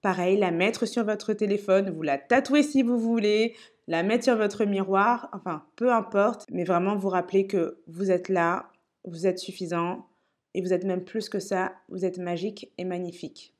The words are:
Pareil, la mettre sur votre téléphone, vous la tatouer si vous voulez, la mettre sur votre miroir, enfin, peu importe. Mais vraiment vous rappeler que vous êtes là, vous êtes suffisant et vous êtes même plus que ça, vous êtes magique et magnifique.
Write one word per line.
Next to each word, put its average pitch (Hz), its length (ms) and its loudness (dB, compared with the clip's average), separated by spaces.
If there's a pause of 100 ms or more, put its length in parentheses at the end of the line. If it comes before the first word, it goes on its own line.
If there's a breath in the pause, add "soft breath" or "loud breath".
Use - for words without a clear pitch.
Pareil, 185 360 2
la 190 160 2
mettre 202 340 0
sur 233 160 -2
votre 214 300 -2
téléphone, 202 580 0
vous 160 120 -8
la 143 160 0
tatouer 240 440 4
si 277 200 2
vous 240 160 2
voulez, 226 560 2 (340 loud breath)
la 165 140 0
mettre 226 220 2
sur 240 120 4
votre 208 280 0
miroir, 202 680 2
enfin, 175 320 -8 (120)
peu 247 160 2
importe. 214 600 0
Mais 175 100 -4
vraiment 180 320 2
vous 196 140 -2
rappeler 185 380 0
que 185 320 -2 (100)
vous 180 220 -4
êtes 180 180 0
là, 175 420 0 (340)
vous 165 220 -4
êtes 180 120 2
suffisant 175 680 -6 (480)
et 190 80 -2
vous 180 100 0
êtes 185 120 0
même 185 180 -2
plus 208 260 -6
que 202 120 -4
ça, 196 320 -2 (160)
vous 185 160 -6
êtes 180 140 -2
magique 180 600 -6
et 180 60 -6
magnifique. 175 760 -8